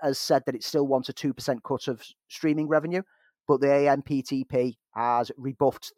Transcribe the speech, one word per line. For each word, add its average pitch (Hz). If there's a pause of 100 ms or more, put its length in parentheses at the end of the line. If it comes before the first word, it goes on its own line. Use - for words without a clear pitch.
has 139
said 139
that 131
it 110
still 143
wants 131
a 135
two 135
percent 123
cut -
of 120
s-, - (140)
streaming 156
revenue, 160 (440)
but 135
the 139
A 143
M 139
P 139
T 135
P 127 (160)
has 120
rebuffed 135